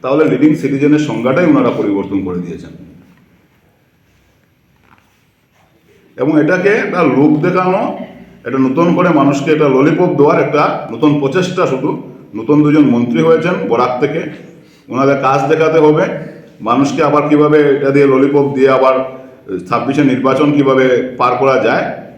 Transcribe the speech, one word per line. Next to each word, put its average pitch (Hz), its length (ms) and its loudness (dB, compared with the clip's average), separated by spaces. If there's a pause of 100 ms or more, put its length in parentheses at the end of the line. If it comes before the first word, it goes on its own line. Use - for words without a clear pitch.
তাহলে 147 220 0
লিডিং 139 300 2
সিটিজেনের 143 440 0
সংজ্ঞাটাই 135 480 -2
ওনারা 135 240 2
পরিবর্তন 98 540 -4
করে 90 140 -6
দিয়েছেন। 82 320 -12 (3500)
এবং 147 280 0
এটাকে 185 240 0
একটা 196 340 -2
লোক 151 400 2
দেখানো, 185 560 -2 (460)
এটা 127 140 -6
নতুন 156 360 0
করে 175 140 0
মানুষকে 143 440 0
একটা 151 160 2
ললিপপ 151 480 2
দেওয়ার 147 240 4
একটা 147 500 -2
নতুন 147 300 0
প্রচেষ্টা 175 460 -2
শুধু। 139 360 -4 (320)
নতুন 143 280 2
দুজন 147 220 4
মন্ত্রী 120 380 0
হয়েছেন 160 320 2 (140)
বরাক 170 320 -2
থেকে, 165 200 -2 (680)
ওনাদের 135 320 0
কাজ 143 280 0
দেখাতে 156 300 2
হবে, 151 260 4 (560)
মানুষকে 135 420 0
আবার 143 260 0
কিভাবে 147 480 4
এটা 139 140 -2
দিয়ে 143 160 4
ললিপপ 135 480 2
দিয়ে 135 160 4
আবার 131 460 0 (520)
ছাব্বিশে 135 360 -2
নির্বাচন 135 480 2
কিভাবে 131 680 2
পার 123 180 0
করা 135 260 0
যায় 123 220 0 (340)